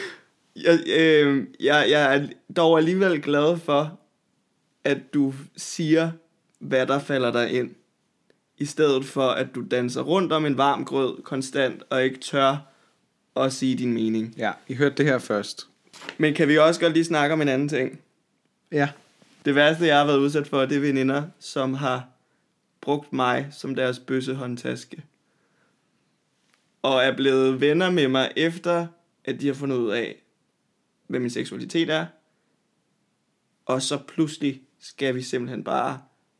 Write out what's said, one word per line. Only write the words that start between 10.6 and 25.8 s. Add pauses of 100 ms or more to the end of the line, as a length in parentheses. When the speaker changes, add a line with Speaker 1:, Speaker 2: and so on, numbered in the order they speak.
Speaker 1:
grød
konstant,
og
ikke
tør (800)
at
sige
din
mening.
Speaker 2:
Ja, (160)
I
hørte
det
her
først. (500)
Speaker 1:
Men
kan
vi
også
godt
lige
snakke
om
en
anden
ting? (720)
Speaker 2:
Ja. (560)
Speaker 1:
Det
værste,
jeg
har
været
udsat
for,
det
er
veninder, (160)
som
har (760)
brugt
mig
som
deres
bøssehåndtaske. (1800)